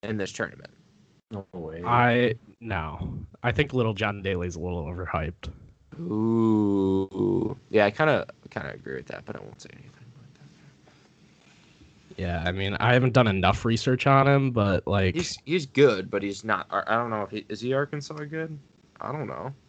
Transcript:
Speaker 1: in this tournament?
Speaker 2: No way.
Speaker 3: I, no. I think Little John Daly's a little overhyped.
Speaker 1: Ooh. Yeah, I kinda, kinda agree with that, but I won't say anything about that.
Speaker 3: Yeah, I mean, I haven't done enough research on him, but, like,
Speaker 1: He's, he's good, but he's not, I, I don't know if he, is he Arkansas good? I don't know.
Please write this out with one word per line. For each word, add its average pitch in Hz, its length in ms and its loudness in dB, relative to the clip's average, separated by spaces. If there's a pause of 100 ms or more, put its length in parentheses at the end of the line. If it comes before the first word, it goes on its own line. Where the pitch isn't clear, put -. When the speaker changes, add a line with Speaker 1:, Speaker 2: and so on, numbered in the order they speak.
Speaker 1:
in 110 140 -4
this 95 140 -4
tournament? - 400 -8 (600)
Speaker 2:
No 98 220 -8
way. 82 300 -10
Speaker 3:
I, 120 520 4 (260)
no. 85 560 -6 (240)
I 120 100 0
think 143 220 0
Little 113 220 2
John 101 260 -2
Daly's 90 340 -2
a 82 40 -10
little 87 260 -4
overhyped. 85 640 -6 (500)
Speaker 1:
Ooh. 98 1600 2 (120)
Yeah, 104 160 6
I 104 60 4
kinda, 135 340 2 (240)
kinda 73 240 -8
agree - 220 -10
with 64 120 -10
that, - 180 -12
but - 100 -10
I - 40 -12
won't 50 220 -18
say - 120 -20
anything - 180 -20
about 120 440 -20
that. - 1900 -20
Speaker 3:
Yeah, 87 240 -2
I 90 60 0
mean, 98 240 -2
I 123 180 4
haven't 123 200 4
done 120 140 6
enough 95 380 2
research 127 420 2
on 139 200 6
him, 139 240 4
but, 101 360 2
like, 95 280 2
Speaker 1:
He's, 170 300 -6
he's 156 200 -2
good, 110 460 4
but 101 120 -2
he's 98 200 -6
not, 107 260 -2
I, 98 180 -2
I 110 80 2
don't 117 140 0
know 107 140 -2
if 98 80 -8
he, 104 180 -8
is 101 120 -8
he 127 120 -2
Arkansas 143 420 -4 (100)
good? 160 320 -8 (440)
I - 100 -6
don't 139 160 -6
know. 82 260 -10 (160)